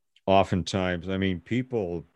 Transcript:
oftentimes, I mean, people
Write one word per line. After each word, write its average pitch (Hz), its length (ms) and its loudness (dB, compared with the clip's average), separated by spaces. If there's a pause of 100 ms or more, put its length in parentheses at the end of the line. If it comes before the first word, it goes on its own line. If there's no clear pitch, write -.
(260)
oftentimes, 92 840 2
I 95 100 -4
mean, 95 220 0
people 104 760 -4